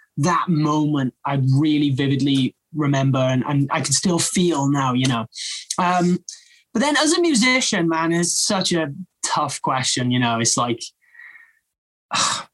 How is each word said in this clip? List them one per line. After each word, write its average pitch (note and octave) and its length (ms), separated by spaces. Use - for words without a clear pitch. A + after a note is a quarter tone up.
that E3 320
moment D3+ 640
I C#3 140
really D3 320
vividly C3+ 680
remember C#3 440
and, B2+ 280
and C#3+ 240
I D3 100
can C#3 120
still E3+ 260
feel D#3+ 520
now, C3+ 220
you B2+ 140
know. A#2 200
Um, F3+ 400
but A3 80
then C#4+ 160
as D4+ 160
a F4+ 80
musician, B3+ 680
man, E3 240
it's E3+ 240
such F#3 360
a D#3+ 200
tough D3+ 400
question, C3 480
you B2 80
know, A#2 220
it's - 160
like, A#2+ 240
<sighs> - 420